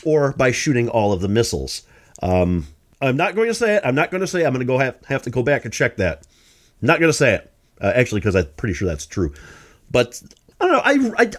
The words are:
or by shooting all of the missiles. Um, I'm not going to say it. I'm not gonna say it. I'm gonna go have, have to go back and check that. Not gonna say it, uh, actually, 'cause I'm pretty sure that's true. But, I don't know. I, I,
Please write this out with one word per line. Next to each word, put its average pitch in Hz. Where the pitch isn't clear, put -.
or 147
by 131
shooting 120
all 104
of 90
the 98
missiles. 98
Um, 90
I'm 135
not 175
going 226
to 226
say 214
it. -
I'm 127
not 156
gonna 185
say 175
it. 156
I'm 131
gonna 127
go 127
have, 131
have 139
to -
go 123
back 143
and 113
check -
that. 87
Not 156
gonna 160
say 131
it, -
uh, 101
actually, 120
'cause 98
I'm 90
pretty 101
sure 92
that's 78
true. 85
But, -
I 359
don't 370
know. 269
I, 220
I, 220